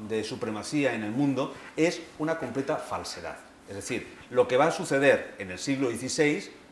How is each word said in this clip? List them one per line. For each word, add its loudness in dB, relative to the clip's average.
de 0
supremacía -2
en -4
el -4
mundo", 0
es 2
una -2
completa -2
falsedad. -8
Es -10
decir, -6
lo 4
que 2
va 6
a 2
suceder 4
en -8
el -8
siglo 0
dieciséis 0